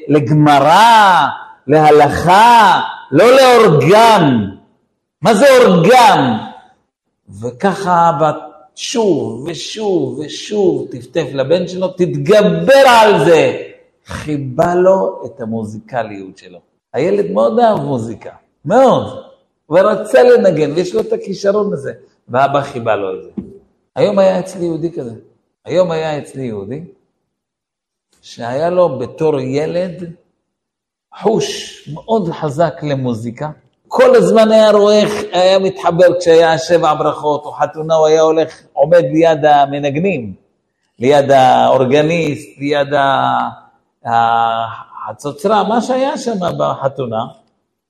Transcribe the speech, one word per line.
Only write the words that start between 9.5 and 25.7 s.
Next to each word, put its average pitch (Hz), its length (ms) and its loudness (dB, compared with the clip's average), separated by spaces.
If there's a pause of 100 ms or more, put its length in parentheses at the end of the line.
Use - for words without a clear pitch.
ושוב 170 720 -4
טפטף 151 420 -8
לבן 156 340 0
שלו, 180 200 -6
"תתגבר 175 1000 2
על 214 380 4
זה." 151 380 2 (420)
חיבה 151 680 -4
לו 190 500 0
את 120 160 -16
המוזיקליות 107 960 -10
שלו. 90 220 -20 (340)
הילד 175 380 -2
מאוד 220 280 0
אהב 214 200 2
מוזיקה, 117 520 -8 (340)
מאוד. 185 600 0 (440)
ורצה 196 540 2
לנגן, 190 480 2
ויש 180 240 -4
לו 220 60 -2
את 220 120 -8
הכישרון 196 600 -4
הזה. 127 200 -10 (360)
ואבא 139 320 0
חיבה 113 340 -4
לו 95 200 -6
את - 80 -14
זה. - 60 -20 (680)
היום 196 240 -2
היה 190 200 0
אצלי 180 260 -10
יהודי 160 260 -6
כזה. 123 240 -12 (500)
היום 165 260 -2